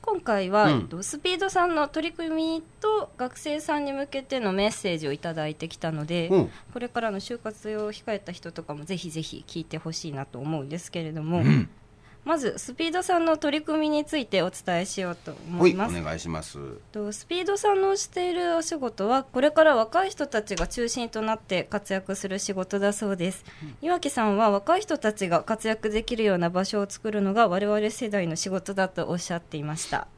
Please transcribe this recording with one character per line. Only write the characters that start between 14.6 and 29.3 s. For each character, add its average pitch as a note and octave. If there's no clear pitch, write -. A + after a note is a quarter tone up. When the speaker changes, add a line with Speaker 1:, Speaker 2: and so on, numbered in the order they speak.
Speaker 1:
え -
し -
よ F3+
う E3+
と -
思 E3+
い F3
ま F#3+
す。 -
Speaker 2:
は F2
い、 E2
お -
願 D#2
い D#2+
し E2+
ま D#2+
す。 -
Speaker 1:
と、 G#3
ス -
ピ F4
ー F#4
ド G4+
さ G#4
ん F#4+
の G4
し -
て F4+
い E4+
る F4
お E4
仕 E4
事 A3+
は、 C4
こ -
れ D4
か D#4
ら D4+
若 A#3
い F#4+
人 C#4
た A3
ち G#3+
が F3+
中 A#3
心 A#3
と A3
な A3
っ A3
て -
活 -
躍 F#3+
す G3
る F#3+
仕 G3+
事 F#3
だ G3+
そ G3+
う G3
で F3+
す。 -
Speaker 2:
う D#3
ん。 C3+
Speaker 1:
岩 F4
木 D#4
さ B3
ん G#3
は、 A3
若 G3+
い G#4
人 D#4+
た G#3+
ち G3
が E3
活 A3
躍 A3
で G#3+
き A#3+
る A3+
よ G3+
う -
な E3+
場 F3+
所 G#3
を G3+
作 -
る G#3
の G3
が A3+
我 F#3+
々 G#3+
世 A3
代 G3
の D#3+
仕 F#3+
事 F#3+
だ F#3+
と E3+
お F3
っ -
し F3